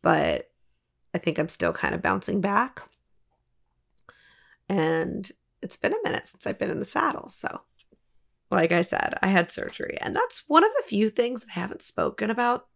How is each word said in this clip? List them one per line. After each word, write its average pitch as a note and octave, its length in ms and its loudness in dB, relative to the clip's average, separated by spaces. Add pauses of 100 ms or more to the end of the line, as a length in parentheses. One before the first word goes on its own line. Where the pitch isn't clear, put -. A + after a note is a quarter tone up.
but D#3 480 2 (640)
I E3+ 60 0
think E3 180 -2
I'm D#3 100 2
still - 240 -2
kind - 240 -2
of F3 60 -4
bouncing - 400 0
back. G3+ 400 0 (1900)
And E3 640 0 (300)
it's - 160 -10
been - 160 0
a A4 100 -2
minute - 240 -2
since - 180 -4
I've - 140 -4
been - 120 -2
in - 80 -4
the G3+ 60 -4
saddle. - 440 0
So, - 320 -8 (880)
like E3+ 220 2
I F3 100 4
said, - 400 -2
I F#3 60 2
had F3+ 240 2
surgery. - 500 -6
And - 140 -4
that's - 320 -2
one D#4+ 160 8
of G#4+ 80 4
the C#5+ 160 -2
few G#3+ 220 2
things A#3+ 320 -2
that - 140 -14
I F3+ 40 -4
haven't F#3 240 -6
spoken - 480 -2
about A#3+ 340 0 (100)